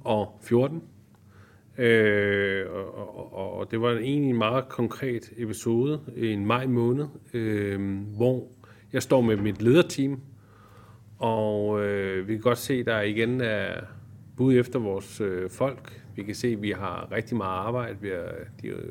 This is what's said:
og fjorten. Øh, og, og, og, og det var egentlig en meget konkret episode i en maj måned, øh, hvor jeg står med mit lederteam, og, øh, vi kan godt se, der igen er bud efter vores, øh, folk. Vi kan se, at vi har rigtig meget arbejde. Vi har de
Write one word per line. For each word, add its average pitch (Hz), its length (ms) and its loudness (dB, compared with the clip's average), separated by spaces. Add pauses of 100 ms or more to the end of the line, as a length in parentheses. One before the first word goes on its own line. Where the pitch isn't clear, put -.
og 107 380 0
fjorten. 139 400 2 (960)
Øh, 101 920 4
og, 95 280 -8 (180)
og, - 180 -12
og, 95 180 -8
og 95 180 -8
det 113 100 -2
var 120 100 2
egentlig 135 400 2
en 120 80 2
meget 120 300 2
konkret 120 680 -4
episode 120 640 0 (160)
i 117 100 -2
en 101 200 -2
maj 123 200 2
måned, 127 400 2 (260)
øh, 101 680 -2 (160)
hvor 123 320 2 (440)
jeg 127 100 0
står 131 180 6
med 113 160 4
mit 104 260 0
lederteam, 135 580 4 (960)
og, 107 680 0
øh, 98 440 -2
vi 110 40 -2
kan 110 100 -4
godt 120 160 4
se, 127 260 -2
der 113 160 2
igen 113 400 0
er 98 400 -2 (560)
bud 131 180 6
efter 123 240 4
vores, 101 420 -4
øh, 92 300 -2
folk. - 520 -4 (140)
Vi 104 60 -6
kan 98 120 -8
se, 123 140 -2
at 107 140 -2
vi 104 80 -2
har 87 420 -6
rigtig 110 240 -2
meget 92 300 -2
arbejde. 117 340 -4
Vi 101 80 -8
har 85 260 -6 (280)
de - 100 -8 (180)